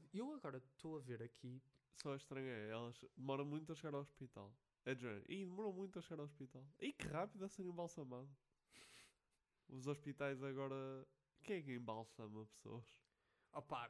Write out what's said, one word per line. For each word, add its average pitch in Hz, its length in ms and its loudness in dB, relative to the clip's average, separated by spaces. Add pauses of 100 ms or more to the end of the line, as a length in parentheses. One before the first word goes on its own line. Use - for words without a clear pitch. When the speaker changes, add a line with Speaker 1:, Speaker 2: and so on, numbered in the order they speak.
(140)
Speaker 1:
eu 247 180 2
agora 151 260 -2
estou 156 380 -4
a 151 40 0
ver 123 240 0
aqui. 127 360 -6 (400)
Speaker 2:
Só 143 140 4
estranho 135 320 0
é, 110 240 2
elas 117 340 0 (120)
demoram 139 280 4
muito 156 280 2
a - 20 2
chegar 151 220 0
ao 139 60 6
hospital. 117 520 -8 (300)
É 131 100 6
de 123 80 -2
género, 107 260 0
"Ih, 196 160 2
demorou 190 280 2
muito 185 260 0
a 170 40 -2
chegar 160 180 -2
ao 147 60 0
hospital. 135 380 -8 (140)
Ih, 285 140 2
que - 160 0
rápido 185 360 2
a 196 40 0
ser 196 180 -2
embalsamado." 160 640 -2 (1400)
Os 131 200 -2
hospitais 143 560 2
agora, 135 600 0 (380)
quem 208 140 2
é 170 60 0
que 135 120 0
embalsama 113 720 -2
pessoas? 110 400 -6 (680)
Speaker 1:
Opa, 127 380 0